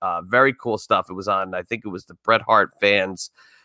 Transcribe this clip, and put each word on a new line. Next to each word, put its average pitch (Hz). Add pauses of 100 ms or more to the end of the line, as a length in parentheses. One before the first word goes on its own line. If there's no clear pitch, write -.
Uh, 87
very 123
cool 113
stuff. 95
It 92
was 92
on, 95
I 90
think 110
it 107
was 95
the 87
Bret 113
Hart 110 (100)
fans, 98 (340)